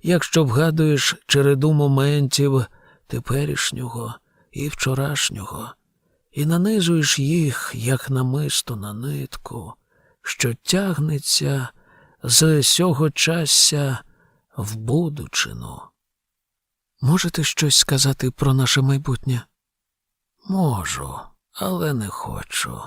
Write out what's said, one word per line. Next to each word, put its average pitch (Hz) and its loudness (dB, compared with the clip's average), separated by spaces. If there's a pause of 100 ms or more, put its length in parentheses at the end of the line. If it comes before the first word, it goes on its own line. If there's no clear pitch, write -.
якщо 165 2
вгадуєш 151 2 (120)
череду 143 4
моментів 139 2 (420)
теперішнього 123 -4 (360)
і 143 -6
вчорашнього, 135 -4 (640)
і 147 -2
нанизуєш 170 2
їх, 147 0
як 123 -2
намисто 131 -2
на 104 -10
нитку, 127 -10 (480)
що - -4
тягнеться 143 0 (560)
з 151 4
сьогочасся 151 2 (600)
в 107 -8
будучину. 127 -4 (1200)
Можете 165 2
щось - 2
сказати 135 2
про 139 2
наше 131 2
майбутнє? 135 -2 (1040)
Можу, 98 -2 (340)
але 175 -2
не 107 -4
хочу. - -8